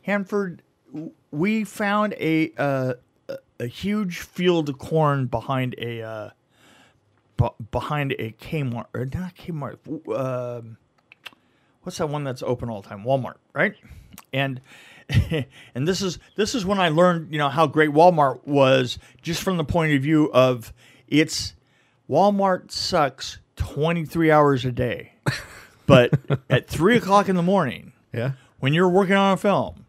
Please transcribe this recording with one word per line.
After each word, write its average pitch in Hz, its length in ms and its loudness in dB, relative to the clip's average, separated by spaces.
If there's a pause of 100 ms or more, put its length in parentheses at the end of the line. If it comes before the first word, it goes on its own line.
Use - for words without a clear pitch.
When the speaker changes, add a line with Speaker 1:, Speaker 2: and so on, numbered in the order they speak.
Speaker 1:
Hanford, 196 600 -4 (300)
w-, 151 200 -10 (180)
we 208 340 0
found 208 500 -2
a, 160 440 0
uh, 135 360 0 (340)
a, - 80 -8 (240)
a 120 60 -4
huge 185 520 -4
field 175 500 -4
of 135 100 -10
corn 143 480 -2
behind 127 520 -6
a, 117 240 -10
uh, 110 280 -12 (1080)
bu-, 120 160 0 (160)
behind 139 480 -4
a 110 140 -8
Kmart, 127 600 -6
or 120 140 -6
not 175 280 -8
Kmart, 151 500 -10
w-, - 340 -8
um, 123 580 -8 (1040)
what's 180 140 -12
that 165 140 -2
one 147 140 -4
that's 127 180 -8
open 120 260 -4
all 107 140 -10
the - 80 -20
time? 104 140 -14
Walmart, 123 320 -2 (180)
right? 202 200 0 (600)
And, 135 260 -2 (480)
<laughs> 127 220 0 (440)
and 135 140 -2
this 185 140 -2
is, 180 160 -4 (180)
this 208 180 -2
is 208 120 -4
when 202 120 0
I 175 120 2
learned, 170 420 2
you 156 60 -4
know, 147 100 0
how 156 180 2
great 151 240 2
Walmart 151 560 4
was, 135 520 4 (240)
just 165 200 -6
from 190 140 -2
the 151 80 -2
point 156 300 0
of 135 80 2
view 151 300 4
of 127 420 2 (320)
it's, - 480 0 (560)
Walmart 196 600 2
sucks - 680 -4 (180)
twenty-three 160 760 -2
hours 143 340 4
a 131 80 -2
day. 120 400 -6 (720)
But 131 320 8 (260)
Speaker 2:
<laughs> - 60 -20
Speaker 1:
at 123 180 0
three 190 280 2
o'clock 196 320 4
in 190 80 0
the 175 60 2
morning, 170 500 0 (200)
Speaker 2:
Yeah. 117 200 -2 (280)
Speaker 1:
when 131 140 2
you're 180 140 4
working 185 260 4
on 196 180 4
a 185 40 2
film 147 520 -2